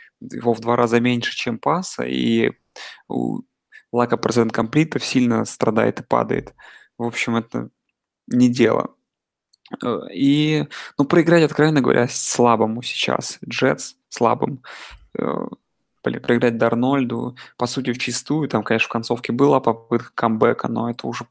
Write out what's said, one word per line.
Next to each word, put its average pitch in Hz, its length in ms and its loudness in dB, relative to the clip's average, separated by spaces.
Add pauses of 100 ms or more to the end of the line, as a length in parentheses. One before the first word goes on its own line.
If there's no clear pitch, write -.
(220)
его 117 320 -2
в 113 80 -4
два 120 160 0
раза 120 240 4
меньше, 120 340 -2
чем 117 240 -6
паса, 160 460 -4
и 120 460 0 (580)
у 58 320 -4 (500)
Лака 120 260 2
процент 113 360 2
комплитов 147 520 0
сильно 120 400 2
страдает 113 560 0
и - 20 -16
падает. - 500 -2 (440)
В 117 80 -6
общем, 117 320 -4
это 117 320 -6 (580)
не 123 220 4
дело. 123 460 2 (880)
Э, 113 160 -2 (140)
и, 147 520 2 (340)
ну, 143 60 4
проиграть, 165 380 6
откровенно 151 380 4
говоря, 123 280 4
слабому 113 720 2
сейчас. - 640 -4
Джетс - 460 -2 (160)
слабым. - 540 -2 (560)
Э, - 40 -2 (800)
блин, 123 180 -2
проиграть 120 360 2
Дарнольду, 120 800 0 (200)
по 123 100 -2
сути, 127 260 -4
вчистую. 147 560 -4
Там, 107 140 0
конечно, 113 240 0
в - 40 -10
концовке 117 420 -4
была 139 280 4
попытка 117 540 -2
камбэка, 117 540 0
но 117 220 -4
это - 160 -10
уже 120 240 -8